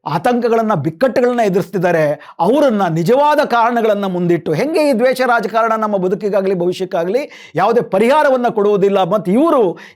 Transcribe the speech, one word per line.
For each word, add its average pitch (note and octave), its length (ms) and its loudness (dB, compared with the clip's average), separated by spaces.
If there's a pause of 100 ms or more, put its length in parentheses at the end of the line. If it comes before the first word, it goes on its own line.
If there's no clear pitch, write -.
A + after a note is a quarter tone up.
ಆತಂಕಗಳನ್ನ, A3+ 640 0
ಬಿಕ್ಕಟ್ಟುಗಳನ್ನ A#3+ 680 0
ಎದುರಿಸ್ತಿದ್ದಾರೆ, F3 1000 -2
ಅವರನ್ನ G#3+ 480 2
ನಿಜವಾದ B3+ 520 2
ಕಾರಣಗಳನ್ನ A3+ 680 0
ಮುಂದಿಟ್ಟು, F3 480 -2
ಹೆಂಗೆ D4 360 0
ಈ C#4 40 2
ದ್ವೇಷ B3+ 280 0
ರಾಜಕಾರಣ A3+ 560 0
ನಮ್ಮ G#3+ 200 -2
ಬದುಕಿಗಾಗ್ಲಿ G3 560 -2
ಭವಿಷ್ಯಕ್ಕಾಗ್ಲಿ F#3 1000 -4
ಯಾವುದೇ A3 260 2
ಪರಿಹಾರವನ್ನ B3+ 680 2
ಕೊಡುವುದಿಲ್ಲ. G3+ 560 2
ಮತ್ತು F#3 280 -2
ಇವರು B3 460 2 (180)